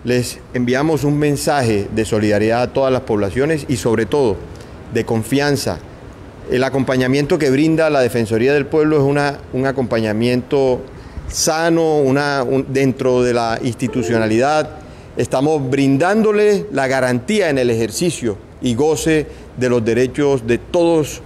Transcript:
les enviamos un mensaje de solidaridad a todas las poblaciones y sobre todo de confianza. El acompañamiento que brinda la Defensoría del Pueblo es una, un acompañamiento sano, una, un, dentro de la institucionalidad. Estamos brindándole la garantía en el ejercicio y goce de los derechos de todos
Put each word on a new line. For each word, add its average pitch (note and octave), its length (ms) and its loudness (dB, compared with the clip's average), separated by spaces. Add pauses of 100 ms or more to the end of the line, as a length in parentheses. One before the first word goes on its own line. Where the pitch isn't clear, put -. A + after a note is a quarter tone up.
les A#2+ 360 -2 (160)
enviamos C3 480 0
un D3 160 2
mensaje C#3 720 0
de A2 120 0
solidaridad G#2+ 580 2
a A#2+ 100 -4
todas C3+ 180 2
las B2 120 0
poblaciones B2+ 680 -2
y C3 80 0
sobre A2+ 300 0
todo B2+ 280 2 (600)
de A2+ 100 0
confianza. A#2 720 0 (720)
El B2+ 140 0
acompañamiento C3+ 760 0
que C#3+ 140 2
brinda D#3+ 400 2
la C#3 100 2
Defensoría A#2 500 2
del C#3+ 140 2
Pueblo D#3 320 2
es C#3 60 4
una, C#3+ 340 0 (160)
un C3 140 0
acompañamiento B2 1120 0 (460)
sano, E3 720 0
una, C#3 420 2
un, C3 320 -2
dentro B2+ 480 2
de B2 140 2
la A#2 260 0
institucionalidad. A#2+ 1080 0 (460)
Estamos C3+ 520 0
brindándole F#3+ 1000 2
la C3+ 160 0
garantía C3 640 0
en C#3 80 0
el B2 100 2
ejercicio A2+ 680 -2 (220)
y B2+ 140 0
goce D3+ 540 0 (300)
de B2 120 0
los A#2+ 160 2
derechos B2+ 640 0
de A#2 100 2
todos E3+ 680 0